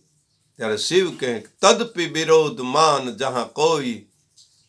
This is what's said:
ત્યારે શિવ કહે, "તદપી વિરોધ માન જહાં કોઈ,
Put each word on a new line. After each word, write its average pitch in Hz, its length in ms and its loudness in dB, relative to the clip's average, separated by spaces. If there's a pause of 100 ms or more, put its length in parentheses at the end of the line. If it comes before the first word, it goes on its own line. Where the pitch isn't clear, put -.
(560)
ત્યારે 107 220 -4
શિવ 165 400 0
કહે, 120 220 -4
"તદપી 196 680 0
વિરોધ 151 560 2
માન 131 560 2
જહાં 127 360 -6
કોઈ, 139 520 -2 (640)